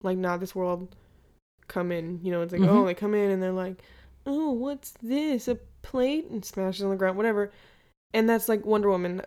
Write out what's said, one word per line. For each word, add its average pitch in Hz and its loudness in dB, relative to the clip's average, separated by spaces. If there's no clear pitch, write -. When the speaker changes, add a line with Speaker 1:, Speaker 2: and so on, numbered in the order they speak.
Speaker 1:
like, 185 0
not 175 -2
this 185 -8
world 180 -4
come 180 -4
in, 170 -6
you 185 -2
know, 175 0
it's 170 -4
like, 180 2
Speaker 2:
Mm-hmm. 196 8
Speaker 1:
oh, 240 6
they 202 2
come 208 -2
in 202 2
and 190 0
they're 185 -2
like, 185 -6
"Oh, 294 -2
what's 269 -6
this? 262 -2
A 247 0
plate?" 269 0
and 208 -8
smashes 190 -4
on 196 0
the 196 0
ground, 185 0
whatever. 208 0
And 226 4
that's, 226 2
like, 214 0
Wonder 208 4
Woman. 180 0